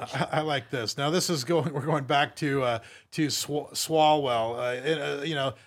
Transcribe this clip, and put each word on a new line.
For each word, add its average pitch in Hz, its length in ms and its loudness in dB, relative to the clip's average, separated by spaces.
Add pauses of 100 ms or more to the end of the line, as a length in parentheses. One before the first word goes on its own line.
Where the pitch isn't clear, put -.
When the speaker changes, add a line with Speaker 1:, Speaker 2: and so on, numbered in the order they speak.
Speaker 1:
speech. - 140 -8
Speaker 2:
I, - 120 -2
I 151 100 2
like 147 280 -2
this. 117 280 -4
Now 143 120 0
this 180 200 0
is 143 140 -2
going. 156 280 0
We're 143 140 -4
going 151 180 0
back 143 320 2
to, 139 260 0
uh, 120 160 2 (340)
to 151 180 0
Sw-, 143 420 -4
Swalwell. 139 880 4
Uh, 123 300 -4
in, 156 100 2
uh, 143 260 -4
you 160 120 -4
know, 135 180 0 (120)